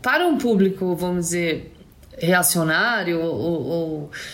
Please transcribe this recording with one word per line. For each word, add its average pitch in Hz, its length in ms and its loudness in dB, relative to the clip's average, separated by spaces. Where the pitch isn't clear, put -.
para 302 240 2
um 302 100 4
público, 190 600 2
vamos 175 300 -2
dizer, 170 460 -4
reacionário 175 1000 2
ou, 165 140 -2
ou, 165 320 -2
ou 160 440 -4